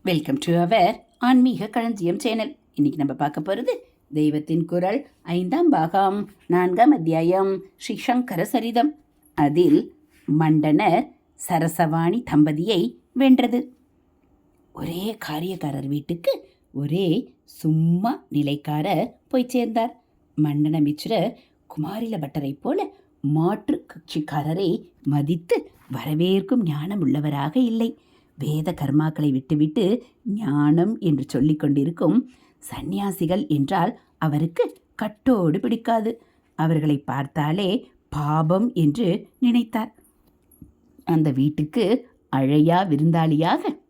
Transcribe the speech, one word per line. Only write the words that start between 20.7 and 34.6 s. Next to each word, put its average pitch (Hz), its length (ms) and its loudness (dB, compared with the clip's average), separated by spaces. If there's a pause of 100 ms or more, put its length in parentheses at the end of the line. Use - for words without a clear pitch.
மிச்சிரர் 180 520 -2 (340)
குமாரில 208 500 -8
பட்டரை 139 340 -6
போல 392 360 -4 (340)
மாற்று 170 540 0 (100)
கட்சிக்காரரை 156 840 -4 (320)
மதித்து 147 560 -2 (320)
வரவேற்கும் 185 720 0
ஞானம் 160 400 -4
உள்ளவராக 143 520 -2
இல்லை. 226 340 0 (460)
வேத 151 360 -2
கர்மாக்களை 151 580 0
விட்டுவிட்டு 151 520 0 (500)
ஞானம் 165 680 2
என்று 139 280 0
சொல்லிக் 151 320 0
கொண்டிருக்கும் 160 580 0 (460)
சந்நியாசிகள் 190 840 -4
என்றால் 170 440 0 (260)
அவருக்கு 160 460 0 (320)